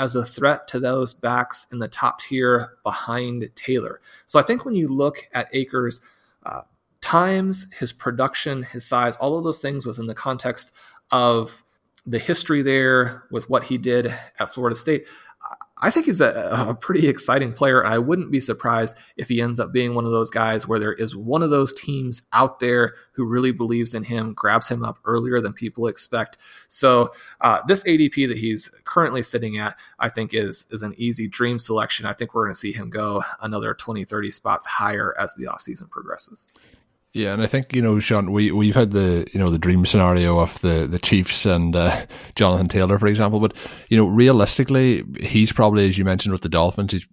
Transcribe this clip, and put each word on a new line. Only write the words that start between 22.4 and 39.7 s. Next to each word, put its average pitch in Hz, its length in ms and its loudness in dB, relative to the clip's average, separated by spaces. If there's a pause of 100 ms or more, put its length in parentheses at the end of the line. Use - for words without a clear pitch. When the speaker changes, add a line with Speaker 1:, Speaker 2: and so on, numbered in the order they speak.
Speaker 1:
there 120 360 0 (180)
who 123 140 -4
really 123 260 2
believes 117 420 -2
in 110 100 -8
him, 113 280 -6
grabs 107 380 0
him 117 120 -4
up 113 220 -8
earlier 117 380 0
than 104 100 -6
people 117 340 -6
expect. - 520 -4 (300)
So, 123 440 4 (300)
uh, 117 240 4
this 196 200 2
A 165 120 4
D 151 100 4
P 139 160 0
that 117 140 -2
he's 110 320 -2 (140)
currently 131 380 0
sitting 110 360 -4
at, 107 180 -6 (220)
I 117 100 -2
think 110 240 -6
is, 104 380 -2
is 110 100 -10
an 104 160 -10
easy 117 320 -4
dream 120 300 -2
selection. 110 480 -4
I 101 80 -6
think - 180 -8
we're 110 140 0
gonna 95 80 -6
see 101 180 -4
him 98 160 -10
go 104 340 -4 (200)
another 107 320 -6
twenty, 107 300 -8
thirty 104 260 -6
spots - 360 -4
higher 104 540 -4
as - 140 -6
the - 100 -12
offseason - 460 -12
progresses. - 580 -12 (680)
Speaker 2:
Yeah, 104 160 -2
and 104 80 -2
I 110 60 2
think, 135 260 -2
you 127 80 2
know, 110 200 4
Sean, 101 320 0
we, 104 180 4
we've 104 240 2
had 113 160 4
the, 92 420 2
you 95 60 -2
know, 92 100 4
the 82 80 4
dream 90 300 4